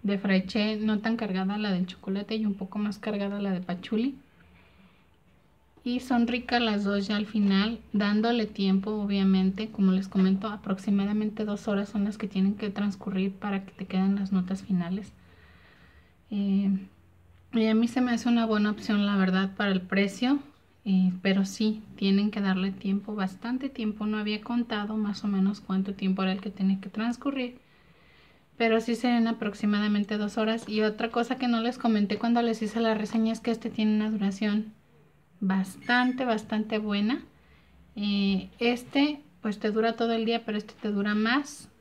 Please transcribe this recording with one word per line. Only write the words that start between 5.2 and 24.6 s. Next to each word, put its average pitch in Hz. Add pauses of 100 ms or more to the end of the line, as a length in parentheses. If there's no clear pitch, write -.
Y 247
son 240
ricas 240
las 208
dos 196
ya 220
al 214
final, 202 (140)
dándole 214
tiempo, 196
obviamente, 196
como 190
les 190
comento, 190
aproximadamente 208
dos 208
horas 202
son 202
las 208
que 214
tienen 196
que 208
transcurrir 190
para 196
que -
te -
queden 190
las 196
notas 190
finales. 185 (1160)
Eh, 196 (760)
y 220
a 220
mí 226
se 247
me 247
hace 233
una 233
buena 208
opción, 208
la 202
verdad, 190
para 202
el 190
precio. 202 (500)
Eh, 185 (100)
pero 196
sí, 214 (140)
tienen 196
que 208
darle 190
tiempo, 202
bastante 226
tiempo. 214
No 214
había 214
contado 220